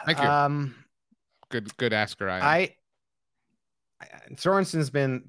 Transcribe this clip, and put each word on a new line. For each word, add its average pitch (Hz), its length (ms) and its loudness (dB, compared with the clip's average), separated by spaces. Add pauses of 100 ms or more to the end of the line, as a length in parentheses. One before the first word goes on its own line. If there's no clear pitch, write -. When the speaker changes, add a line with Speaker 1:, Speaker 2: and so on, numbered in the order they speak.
Speaker 1:
Thank 156 120 0
you. 143 60 0
Speaker 2:
Um, 143 500 2 (760)
Speaker 1:
Good, 113 280 -8
good 120 160 0
asker, 107 320 -2
Ryan. 92 160 -2
Speaker 2:
I, 160 340 2 (1300)
I, - 60 -20 (280)
Sorensen's 170 540 0
been, 131 400 0